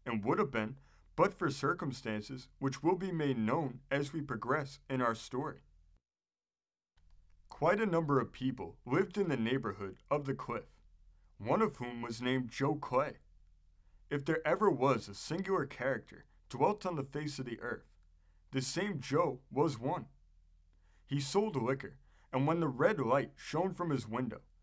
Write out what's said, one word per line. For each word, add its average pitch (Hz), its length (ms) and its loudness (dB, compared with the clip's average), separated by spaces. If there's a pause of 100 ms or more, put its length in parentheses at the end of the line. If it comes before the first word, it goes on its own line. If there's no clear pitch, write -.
and 113 200 -2
would 175 140 2
have 139 120 2
been, 113 240 -2 (400)
but 190 180 4
for 170 160 0
circumstances 131 1000 -4 (100)
which 131 240 -2
will 175 140 4
be 185 160 -4
made 147 240 2
known 127 420 0 (100)
as 139 220 0
we 165 100 -4
progress 135 580 -2 (100)
in 131 120 0
our 117 140 4
story. - 460 -6 (1900)
Quite 180 320 2
a 226 60 2
number 165 340 4
of 104 140 -4
people 120 500 -4
lived 185 340 0
in 190 120 2
the 131 80 2
neighborhood 110 720 -2
of 143 160 0
the 135 100 -2
cliff, - 400 -8 (640)
one 135 240 2
of - 160 0
whom 120 240 -6
was 117 200 -6
named 127 280 0
Joe 143 260 0
Clay. 139 440 -2 (920)
If 143 160 -2
there 160 200 0
ever 196 240 6
was 127 380 4
a 98 80 -10
singular 185 500 0
character - 600 -4 (240)
dwelt 175 360 2
on 180 100 -2
the 143 80 -2
face 147 360 -6
of 127 60 -4
the 117 160 -8
earth, - 260 -6 (600)
the 135 120 0
same 175 380 -2
Joe 139 400 2 (100)
was 135 300 2
one. 143 300 -2 (960)
He 139 140 -2
sold 185 420 0
liquor, 131 360 -2 (340)
and 135 160 2
when 170 140 2
the 156 80 2
red 151 280 4
light 127 380 0
shone 180 380 -2
from 175 160 -4
his 123 180 -2
window, 117 360 -4 (200)